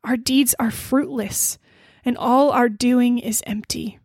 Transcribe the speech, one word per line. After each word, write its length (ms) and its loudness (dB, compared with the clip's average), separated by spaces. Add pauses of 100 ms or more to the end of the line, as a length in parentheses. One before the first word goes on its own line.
our 140 -2
deeds 420 2
are 120 0
fruitless 840 -4 (480)
and 120 -2
all 340 2
our 180 2
doing 500 2
is 260 -4
empty. 600 -8